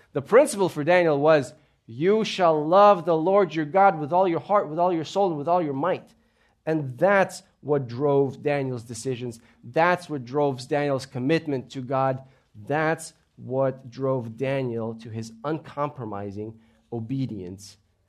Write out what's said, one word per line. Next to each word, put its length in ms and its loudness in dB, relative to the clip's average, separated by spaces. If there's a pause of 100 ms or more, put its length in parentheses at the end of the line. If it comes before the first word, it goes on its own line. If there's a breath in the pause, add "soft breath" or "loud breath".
(120)
The 100 -4
principle 460 4
for 160 -6
Daniel 340 4
was, 340 4 (340 soft breath)
"You 380 2
shall 400 2
love 400 6
the 120 2
Lord 380 2
your 100 -2
God 340 4
with 140 -6
all 160 2
your 120 -2
heart, 280 0
with 100 -6
all 140 2
your 120 -2
soul, 240 0
and 80 -4
with 120 -6
all 120 2
your 140 -4
might." 400 -4 (500)
And 320 -4
that's 460 2 (180)
what 280 -2
drove 540 0
Daniel's 420 -4
decisions. 560 -8 (220 soft breath)
That's 460 0
what 160 -8
drove 440 -2
Daniel's 380 -2
commitment 680 -2
to 100 -10
God. 400 -2 (320 soft breath)
That's 580 -4 (240)
what 540 -4
drove 480 -4
Daniel 560 -4
to 160 -16
his 220 -10 (120)
uncompromising 1120 -8 (340 soft breath)
obedience 840 -8 (320)